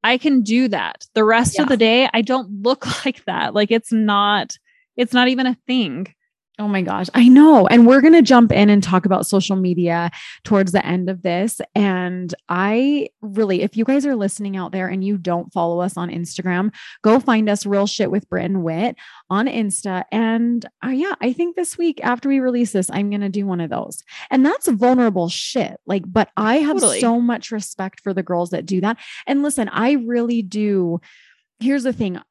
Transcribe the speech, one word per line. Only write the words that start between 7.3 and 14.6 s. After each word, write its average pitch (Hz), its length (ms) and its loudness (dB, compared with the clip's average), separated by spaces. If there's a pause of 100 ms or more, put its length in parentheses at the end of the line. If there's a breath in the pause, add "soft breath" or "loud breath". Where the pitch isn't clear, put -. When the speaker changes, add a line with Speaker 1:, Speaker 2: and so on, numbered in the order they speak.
Speaker 2:
And 233 180 8
we're 262 140 8
gonna 320 200 8
jump 240 300 6
in 208 180 4
and 202 140 6
talk 180 240 0
about 185 220 0
social 196 260 0
media 175 560 -2 (320 loud breath)
towards 196 300 0
the 202 120 0
end 180 240 -4
of 185 140 -8
this. 185 380 -4 (160)
And 180 580 -2 (140)
I 226 640 0 (120)
really, 196 400 -2
if 202 140 -4
you 226 80 0
guys 269 200 0
are 277 120 -2
listening 196 400 -6
out 185 160 -8